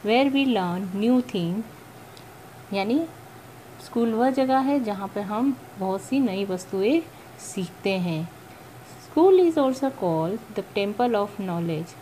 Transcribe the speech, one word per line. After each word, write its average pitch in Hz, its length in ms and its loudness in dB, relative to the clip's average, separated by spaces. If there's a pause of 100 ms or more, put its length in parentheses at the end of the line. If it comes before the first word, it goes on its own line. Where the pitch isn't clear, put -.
where 262 260 4
we 277 140 2 (120)
learn 185 380 -2
new 240 340 2
thing, 185 320 -2 (1080)
यानी 226 340 0 (800)
school 233 300 0
वह 247 160 4
जगह 262 280 2
है 269 260 2
जहाँ 196 240 -4
पर 202 120 -6
हम 220 360 0 (220)
बहुत 190 240 0
सी 269 180 0
नई 202 240 0
वस्तुएं 196 560 0 (380)
सीखते - 520 -6
हैं। 175 380 -2 (760)
School 370 340 6
is 330 180 4
also 262 320 2 (140)
called 170 340 0 (200)
the 190 40 -4 (160)
temple 208 320 0
of 208 180 0 (120)
knowledge। 170 480 -2 (140)